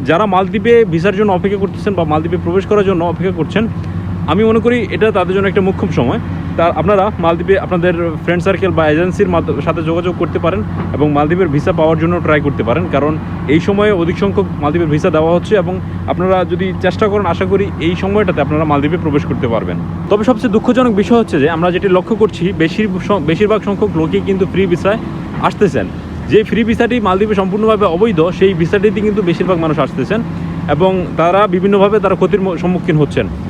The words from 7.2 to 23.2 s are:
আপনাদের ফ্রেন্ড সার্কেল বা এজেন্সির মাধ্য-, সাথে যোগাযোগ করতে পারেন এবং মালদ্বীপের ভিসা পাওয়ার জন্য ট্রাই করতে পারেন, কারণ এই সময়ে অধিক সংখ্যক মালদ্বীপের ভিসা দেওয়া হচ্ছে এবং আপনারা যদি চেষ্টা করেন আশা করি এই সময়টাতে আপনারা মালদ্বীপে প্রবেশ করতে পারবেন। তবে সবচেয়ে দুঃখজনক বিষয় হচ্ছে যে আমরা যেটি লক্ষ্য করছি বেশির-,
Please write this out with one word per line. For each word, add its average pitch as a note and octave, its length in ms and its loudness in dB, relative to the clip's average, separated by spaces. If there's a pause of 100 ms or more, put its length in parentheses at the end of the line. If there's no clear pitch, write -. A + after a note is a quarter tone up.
আপনাদের F3 340 0 (300)
ফ্রেন্ড F3 200 0
সার্কেল F#3+ 280 0
বা D#3+ 180 2
এজেন্সির F3+ 400 0
মাধ্য-, D#3 320 0
সাথে E3 220 -2
যোগাযোগ E3+ 380 -2
করতে F3 180 -2
পারেন E3+ 220 -2 (320)
এবং C#3+ 180 2
মালদ্বীপের D#3+ 360 2
ভিসা D3+ 320 0
পাওয়ার D#3+ 200 4
জন্য E3+ 260 0
ট্রাই D3+ 160 2
করতে C#3+ 220 -2
পারেন, B2 280 0
কারণ D3 260 0 (300)
এই D#3 120 4
সময়ে G3+ 320 2
অধিক E3+ 260 0
সংখ্যক F#3+ 280 0 (160)
মালদ্বীপের D3+ 320 0
ভিসা E3 160 2
দেওয়া D#3+ 260 2
হচ্ছে F3 220 0
এবং F3+ 220 -2 (280)
আপনারা F#3 380 0
যদি F3 360 -2
চেষ্টা F#3 260 0
করেন G3+ 180 0
আশা E3+ 200 0
করি G3 200 2 (140)
এই E3+ 160 0
সময়টাতে F#3+ 460 0
আপনারা D3+ 240 0
মালদ্বীপে D3 320 0
প্রবেশ D3+ 280 0
করতে B2+ 220 -2
পারবেন। F#2 300 -2 (320)
তবে G#3 140 2
সবচেয়ে G3 320 2
দুঃখজনক A#3+ 400 2
বিষয় A3+ 240 4
হচ্ছে E3 200 0
যে C#3+ 100 2
আমরা E3+ 220 0
যেটি F#3+ 160 -2 (100)
লক্ষ্য F#3 180 0
করছি G3+ 280 0 (140)
বেশির-, F#3+ 720 0